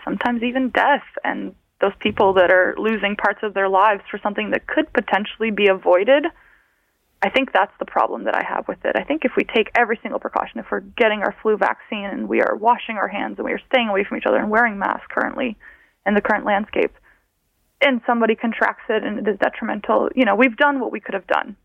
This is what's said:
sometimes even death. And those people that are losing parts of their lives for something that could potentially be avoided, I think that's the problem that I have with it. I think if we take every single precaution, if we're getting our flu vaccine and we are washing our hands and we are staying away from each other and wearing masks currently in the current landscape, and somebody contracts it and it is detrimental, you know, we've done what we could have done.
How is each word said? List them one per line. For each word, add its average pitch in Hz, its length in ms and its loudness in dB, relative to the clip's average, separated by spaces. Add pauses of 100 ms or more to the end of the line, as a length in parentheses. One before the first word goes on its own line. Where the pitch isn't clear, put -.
sometimes 240 380 -4
even 247 280 -2
death. 262 320 2 (220)
And 196 300 -6 (300)
those 196 160 0
people 208 320 2
that 180 180 6
are 185 280 4
losing 208 360 -2
parts 202 280 -2
of 208 100 -4
their 196 160 0
lives 196 420 4
for 208 120 -10
something 202 280 -4
that - 160 -4
could 311 280 -2
potentially 214 560 -2
be 202 180 2
avoided, 190 560 4 (1000)
I 196 60 0
think 262 240 -2
that's 196 260 2
the - 60 -6
problem - 400 -2
that 107 100 0
I - 80 0
have - 240 -4
with 190 180 -8
it. - 120 0
I 196 80 -2
think 302 200 -4
if 254 120 0
we 294 80 0
take - 300 -2
every 226 280 0
single - 160 -6
precaution, - 420 -4
if 208 100 -14
we're 202 100 -4
getting 208 400 0
our 196 220 -2
flu 214 160 0
vaccine 202 480 -4
and 208 200 -6
we 196 140 0
are - 160 2
washing 226 400 0
our 202 120 -2
hands 202 280 -6
and - 80 -6
we - 80 -4
are 208 160 -4
staying 240 200 2
away 202 160 0
from - 120 -8
each - 100 -8
other - 120 4
and 214 120 -2
wearing 214 280 2
masks - 320 -4
currently - 480 -4 (480)
in 202 80 0
the 202 80 2
current 208 240 -2
landscape, 202 460 -2 (920)
and 262 240 2
somebody 233 280 2
contracts 226 540 -2
it 214 160 -2
and 208 140 -6
it 208 120 -2
is 202 80 -4
detrimental, 214 800 -2
you 254 80 4
know, 202 100 2
we've 233 220 4
done 285 240 2
what 226 100 -4
we 214 100 -8
could - 140 -10
have 190 120 -8
done. - 280 -2 (100)